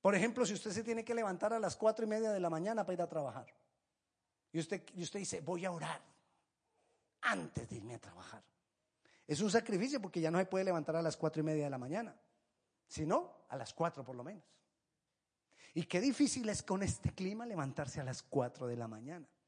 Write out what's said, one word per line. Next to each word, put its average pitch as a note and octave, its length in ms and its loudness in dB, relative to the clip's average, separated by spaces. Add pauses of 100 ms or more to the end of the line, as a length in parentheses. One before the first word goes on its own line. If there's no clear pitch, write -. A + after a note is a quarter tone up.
Por G3 140 6
ejemplo, A3+ 320 4
si G#3 80 0
usted G#3 160 -4
se G#3+ 140 -2
tiene A3+ 200 0
que A#3 100 -2
levantar G#3 380 0
a A3+ 60 0
las G3+ 160 0
cuatro A3 300 4
y G#3+ 40 0
media A3 220 2
de G#3 80 2
la F3+ 120 2
mañana F#3+ 340 0
para F3+ 100 0
ir F3 80 0
a E3 60 -2
trabajar, C3+ 380 -4 (1040)
y D#3+ 80 0
usted, F3+ 220 -4 (120)
y F3+ 80 -6
usted G3+ 160 -4
dice, F#3+ 220 -4
"Voy E3+ 240 -4
a F#3 80 0
orar D#3 280 -4 (1200)
antes B2+ 460 0
de G2 80 -10
irme G#2+ 180 -10
a A#2 40 -10
trabajar". - 440 -16 (840)
Es D3+ 140 0
un G#3 100 2
sacrificio A3+ 500 2
porque F#3 200 -4
ya D#3+ 100 4
no E3+ 80 4
se F#3 80 4
puede F#3+ 180 2
levantar D#3+ 320 0
a E3 60 2
las D#3+ 140 0
cuatro D#3 240 0
y - 40 2
media D#3 200 2
de C#3+ 60 -2
la C3+ 80 -4
mañana, D#3 360 -4 (720)
sino F3 640 0
a - 80 -8
las - 180 -8
cuatro D#3+ 300 0
por B2+ 100 -10
lo B2 100 -10
menos. F3+ 200 -12 (1300)
Y E3 100 0
qué F3 160 2
difícil B3+ 480 2
es G#3 140 -2
con G3 200 0
este - 320 0
clima G#3 300 -4
levantarse D3+ 560 -4
a C3+ 40 -4
las B2+ 180 -6
cuatro B2+ 440 0
de A#2+ 100 -2
la A#2 120 -4
mañana. B2+ 400 -12 (180)